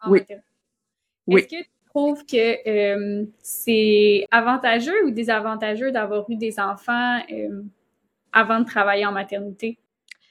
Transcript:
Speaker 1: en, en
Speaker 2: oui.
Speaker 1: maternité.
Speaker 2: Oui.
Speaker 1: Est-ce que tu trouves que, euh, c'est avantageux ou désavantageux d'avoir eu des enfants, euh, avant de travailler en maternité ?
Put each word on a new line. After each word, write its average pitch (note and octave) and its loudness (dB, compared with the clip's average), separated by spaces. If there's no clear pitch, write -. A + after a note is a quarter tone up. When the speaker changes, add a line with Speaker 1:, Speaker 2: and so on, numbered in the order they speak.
Speaker 1:
en, F3+ -8
en F#3 4
Speaker 2:
oui. G3 8
Speaker 1:
maternité. - -18
Speaker 2:
Oui. - 6
Speaker 1:
Est-ce - -12
que E4 -12
tu - -20
trouves D4 -2
que, A#3 0
euh, G3+ -2
c'est G#3 4
avantageux B3 2
ou C#4 0
désavantageux A3 -2
d'avoir G#3 -4
eu A#3 -4
des A3 -6
enfants, A#3+ -2
euh, G#3+ -8
avant A3+ 2
de A#3 2
travailler G3+ 0
en G3+ -2
maternité ? G3+ -8